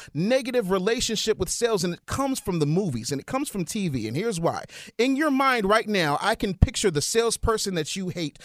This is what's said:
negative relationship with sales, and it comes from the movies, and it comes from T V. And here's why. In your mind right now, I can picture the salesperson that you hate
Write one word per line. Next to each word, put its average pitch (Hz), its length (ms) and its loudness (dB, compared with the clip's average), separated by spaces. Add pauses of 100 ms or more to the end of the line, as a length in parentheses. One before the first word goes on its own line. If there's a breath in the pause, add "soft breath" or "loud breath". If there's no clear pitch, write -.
(140 loud breath)
negative 233 560 0
relationship 208 720 0
with 185 100 -2
sales, 220 340 0
and 175 120 -2
it - 100 -18
comes 269 340 -2
from 175 200 -2
the 147 80 2
movies, 147 440 0
and 135 80 -4
it - 60 -14
comes 269 240 -4
from 185 160 -6
T 196 220 -4
V. 127 200 -4
And 110 80 -6
here's 196 240 -2
why. 143 260 -2 (340 loud breath)
In 262 160 4
your 294 160 2
mind 262 360 2
right 214 200 2
now, 175 340 2
I 214 140 2
can 196 200 -2
picture - 360 4
the 147 100 2
salesperson 220 760 0
that 156 200 -4
you 190 140 -6
hate 165 360 -6